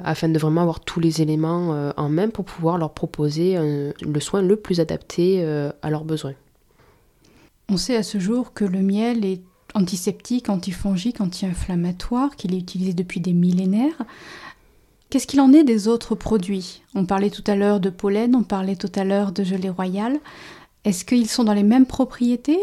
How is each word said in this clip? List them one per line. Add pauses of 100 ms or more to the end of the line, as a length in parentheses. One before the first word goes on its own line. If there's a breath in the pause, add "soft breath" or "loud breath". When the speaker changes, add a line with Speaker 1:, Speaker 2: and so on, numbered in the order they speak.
Speaker 1:
afin
de
vraiment
avoir
tous
les
éléments,
euh,
en
main
pour
pouvoir
leur
proposer
un,
le
soin
le
plus
adapté,
euh, (120)
à
leurs
besoins. (1300 soft breath)
Speaker 2:
On
sait
à
ce
jour
que
le
miel
est (340)
antiseptique,
antifongique,
anti-inflammatoire,
qu'il
est
utilisé
depuis
des
millénaires. (1080 loud breath)
Qu'est-ce
qu'il
en
est
des
autres
produits ? (120)
On
parlait
tout
à
l'heure
de
pollen,
on
parlait
tout
à
l'heure
de
gelée
royale. (640 loud breath)
Est-ce
qu'ils
sont
dans
les
mêmes
propriétés